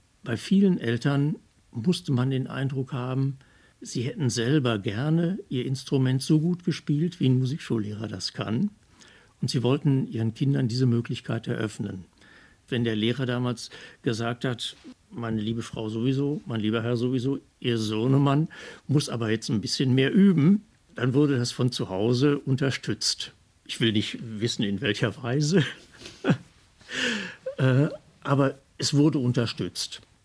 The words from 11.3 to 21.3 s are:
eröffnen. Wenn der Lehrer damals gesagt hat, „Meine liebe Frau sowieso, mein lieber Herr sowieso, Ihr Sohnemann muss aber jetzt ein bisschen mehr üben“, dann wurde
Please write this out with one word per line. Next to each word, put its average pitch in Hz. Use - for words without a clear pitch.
eröffnen. 107
Wenn 120
der 113
Lehrer 120
damals 123
gesagt 117
hat, 123
„Meine 113
liebe 113
Frau 110
sowieso, 135
mein 113
lieber 110
Herr 120
sowieso, 127
Ihr 117
Sohnemann 135
muss 143
aber 117
jetzt 113
ein 113
bisschen 131
mehr 135
üben“, 190
dann 123
wurde 143